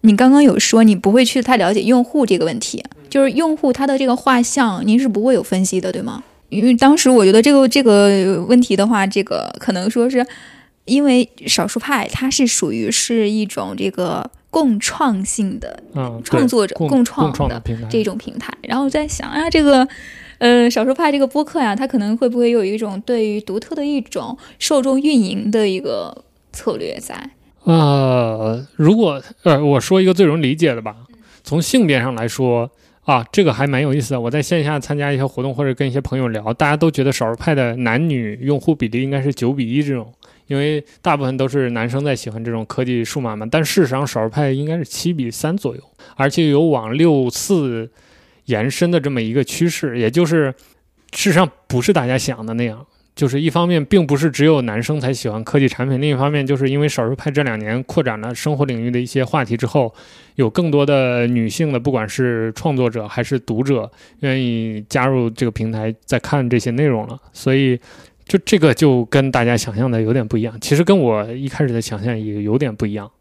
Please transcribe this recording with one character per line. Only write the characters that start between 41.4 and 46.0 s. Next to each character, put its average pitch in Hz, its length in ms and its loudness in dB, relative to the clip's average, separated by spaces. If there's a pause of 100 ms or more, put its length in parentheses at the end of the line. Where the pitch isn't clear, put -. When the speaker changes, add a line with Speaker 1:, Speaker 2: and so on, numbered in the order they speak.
Speaker 2:
是 127 220 -2
男 117 200 -4
生 135 140 -4
在 143 100 0
喜 - 160 -10
欢 113 140 -10
这 117 60 -6
种 113 140 -6
科 127 200 -4
技 123 200 -2
数 139 160 -6
码 113 140 -6
嘛。 107 160 -8
但 156 140 0
事 180 180 0
实 143 60 2
上 131 180 -2
少 117 160 -4
数 110 60 -2
派 139 240 -2
应 135 120 -4
该 160 120 -4
是 170 80 -4
七 - 280 -6
比 135 180 -4
三 156 260 -4
左 123 180 -6
右， 127 80 -18 (320)